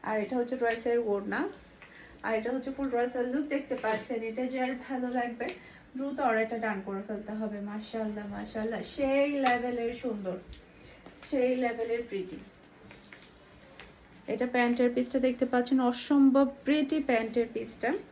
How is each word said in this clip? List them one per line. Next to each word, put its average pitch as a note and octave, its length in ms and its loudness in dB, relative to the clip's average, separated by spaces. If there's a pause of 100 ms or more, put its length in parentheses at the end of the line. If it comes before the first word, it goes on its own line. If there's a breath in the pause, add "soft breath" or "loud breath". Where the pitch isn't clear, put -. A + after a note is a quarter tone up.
আর A3 140 0
এটা B3+ 160 -4
হচ্ছে A#3+ 220 -2
ড্রেসের A#3 380 2 (120)
ওড়না, G3+ 300 -2 (840 loud breath)
আর A3+ 140 0
এটা A3 160 -4
হচ্ছে C4+ 200 -6
ফুল C#4 180 -4
ড্রেসের B3 400 0
লুক D4 120 0 (100)
দেখতে C#4 280 -4
পাচ্ছেন। A3 360 -2 (100)
এটা B3 140 -4 (100)
যার B3+ 180 -2 (160)
ভালো B3 200 -4 (120)
লাগবে A#3+ 280 -4 (480 loud breath)
দ্রুত C4+ 220 -4 (100)
অর্ডারটা A3 380 0
ডান G#3 120 -2 (100)
করে G3 200 -6
ফেলতে G#3+ 320 -8
হবে। G#3 180 -6 (140)
মাশাআল্লাহ, G#3+ 540 -6 (100)
মাশাআল্লাহ, G#3+ 460 -6 (120)
সেই C#4 360 2 (160)
লেভেলের A#3+ 560 0
সুন্দর, G3+ 360 -4 (920 loud breath)
সেই B3+ 220 2 (120)
লেভেলের A#3 460 -2
প্রিটি। F#3+ 300 -6 (1900)
এটা A3+ 120 6 (100)
প্যান্টের A#3+ 400 4
পিসটা B3+ 320 2
দেখতে B3+ 240 2
পাচ্ছেন, B3 260 4 (140)
অসম্ভব C#4 540 8 (200)
প্রিটি D4+ 320 4 (120)
প্যান্টের A3+ 440 2
পিসটা। A3+ 360 -4 (220)